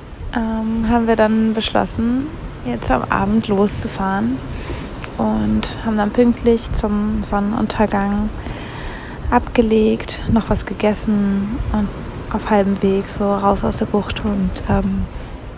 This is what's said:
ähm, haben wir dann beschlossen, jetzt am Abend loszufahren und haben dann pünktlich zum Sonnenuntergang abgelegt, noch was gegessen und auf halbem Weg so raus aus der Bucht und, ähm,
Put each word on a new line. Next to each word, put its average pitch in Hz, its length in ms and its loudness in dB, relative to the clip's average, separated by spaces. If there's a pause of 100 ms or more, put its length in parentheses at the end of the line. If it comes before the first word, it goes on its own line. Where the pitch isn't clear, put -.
(340)
ähm, 220 540 -2
haben 233 200 2
wir 226 100 4
dann 220 360 4
beschlossen, 226 720 0 (380)
jetzt 240 240 -4
am - 200 2
Abend 208 400 2
loszufahren 202 880 0 (800)
und 214 440 2 (220)
haben 220 140 0
dann 208 140 0
pünktlich 240 600 2
zum 214 500 2
Sonnenuntergang 208 1040 0 (1000)
abgelegt, 220 880 2 (120)
noch 220 200 2
was - 160 0
gegessen 202 920 0 (160)
und 208 140 0 (440)
auf 214 200 -4
halbem 196 320 4
Weg 196 260 2
so - 140 -2
raus 202 400 2
aus 226 140 0
der 220 100 0
Bucht - 360 -2
und, 196 280 0 (180)
ähm, 196 360 2 (520)